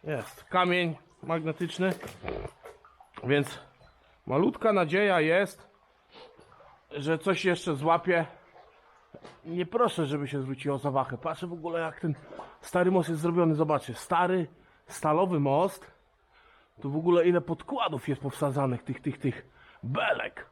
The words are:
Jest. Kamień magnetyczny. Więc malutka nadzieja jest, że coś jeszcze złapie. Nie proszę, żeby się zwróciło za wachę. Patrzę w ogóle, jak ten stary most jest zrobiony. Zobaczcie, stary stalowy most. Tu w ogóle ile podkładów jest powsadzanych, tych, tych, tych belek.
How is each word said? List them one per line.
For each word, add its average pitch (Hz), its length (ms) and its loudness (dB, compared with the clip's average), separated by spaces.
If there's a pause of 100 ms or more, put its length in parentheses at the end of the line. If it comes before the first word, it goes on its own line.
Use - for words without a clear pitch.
Jest. 143 400 -8
Kamień 180 520 2 (260)
magnetyczny. 165 720 -2 (1300)
Więc 139 340 0 (680)
malutka 208 460 2
nadzieja 185 480 4
jest, 175 480 2 (1200)
że 147 280 -2
coś 190 260 0
jeszcze 170 300 0
złapie. 165 520 2 (1160)
Nie 170 220 -4
proszę, 214 400 0
żeby 143 220 -2
się 139 120 -4
zwróciło 131 380 -4
za 143 120 -2
wachę. 131 280 -2
Patrzę 170 280 -6
w 170 60 -8
ogóle, 165 280 -4
jak 156 200 -6
ten 156 140 -2 (460)
stary 180 300 2
most 175 180 2
jest 160 120 -2
zrobiony. 170 340 4
Zobaczcie, 147 400 0
stary 180 520 0 (400)
stalowy 160 540 2
most. 147 520 0 (880)
Tu 139 100 -6
w 147 60 -4
ogóle 175 320 6
ile 175 120 4
podkładów 170 680 -4
jest 139 120 0
powsadzanych, 135 600 -2
tych, - 180 -8
tych, 135 180 -6
tych - 280 -4 (360)
belek. 123 680 -4